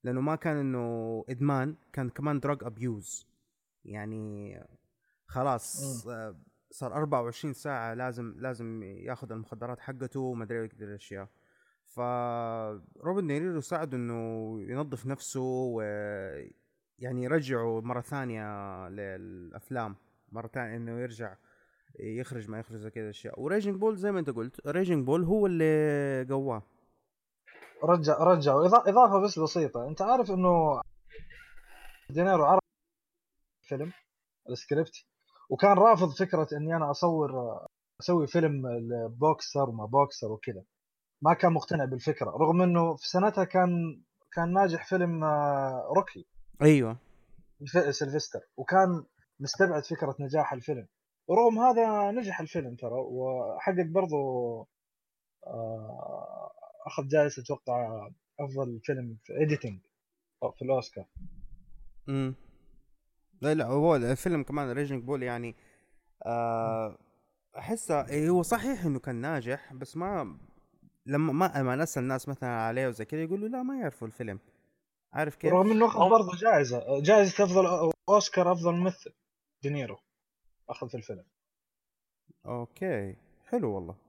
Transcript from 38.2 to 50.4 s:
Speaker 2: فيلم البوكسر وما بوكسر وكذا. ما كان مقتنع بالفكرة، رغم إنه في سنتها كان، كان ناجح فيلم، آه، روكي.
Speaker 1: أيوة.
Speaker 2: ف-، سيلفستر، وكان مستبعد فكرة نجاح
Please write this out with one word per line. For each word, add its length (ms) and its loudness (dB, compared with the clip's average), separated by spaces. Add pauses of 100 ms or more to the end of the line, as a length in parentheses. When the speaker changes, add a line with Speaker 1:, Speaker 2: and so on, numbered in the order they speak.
Speaker 2:
فيلم 380 2
البوكسر 1040 0
وما 160 -6
بوكسر 460 2
وكذا. 320 -8 (580)
ما 120 6
كان 200 4
مقتنع 320 0
بالفكرة، 440 -2
رغم 320 4
إنه 340 4
في 140 -10
سنتها 340 2
كان، 580 2 (320)
كان 200 0
ناجح 320 2
فيلم، 380 0
آه، 720 0
روكي. 300 0 (360)
Speaker 1:
أيوة. 360 6 (760)
Speaker 2:
ف-، 160 6
سيلفستر، 500 -4 (180)
وكان 480 2 (340)
مستبعد 460 0
فكرة 340 -4
نجاح 340 0